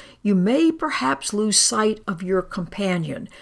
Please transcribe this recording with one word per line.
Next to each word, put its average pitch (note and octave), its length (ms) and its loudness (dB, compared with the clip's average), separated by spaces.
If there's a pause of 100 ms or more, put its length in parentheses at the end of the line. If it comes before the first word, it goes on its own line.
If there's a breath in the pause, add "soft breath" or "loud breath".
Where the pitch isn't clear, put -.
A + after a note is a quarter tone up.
(220 loud breath)
you G#3 140 2
may B3+ 340 4
perhaps C#4 640 -4
lose G#3 240 2
sight G#3+ 480 2
of F3+ 160 -6
your F#3 180 2
companion, F3+ 880 -4 (140)